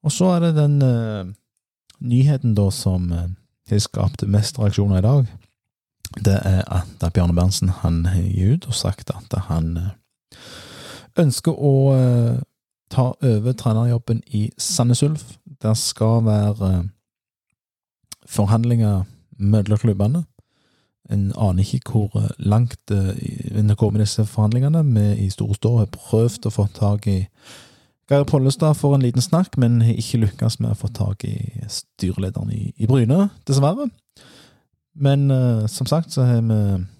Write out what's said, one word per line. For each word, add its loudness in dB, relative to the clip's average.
Og 0
så 2
er 0
det 2
den, 4
eh, 0
nyheten 2
da 2
som, -2
eh, -4
har 2
skapt -4
mest 0
reaksjoner 2
i 2
dag. 2
Det 4
er 2
at, -4
at -2
Bjarne 2
Berntsen, 2
han 0
har 0
gitt 0
ut -14
og -6
sagt -6
at -8
han, -2
eh, -4
ønsker 0
å, 2
eh, 2
ta 0
over 0
trenerjobben -2
i -2
Sandnes 0
Ulf. -6
Det 2
skal 0
være, 0
eh, -4
forhandlinger 0
mellom 2
klubbene. 0
En -2
aner 2
ikke -4
hvor, 0
eh, -2
langt, -2
eh, 0
i-, -8
en 2
har 4
kommet 0
i 2
disse 0
forhandlingene. 0
Vi 2
i 0
Store -4
Stå 0
har 2
prøvd -2
å -4
få 0
tak -2
i -2
Geir 2
Pollestad 2
for 2
en 2
liten 0
snakk, 0
men 4
har 2
ikke -2
lykkes -4
med -2
å -2
få -6
tak -4
i -8
styrelederen -6
i, -6
i 0
Bryne, 4
dessverre. 0
Men, 2
eh, 2
som -6
sagt -2
så 0
har 2
vi 0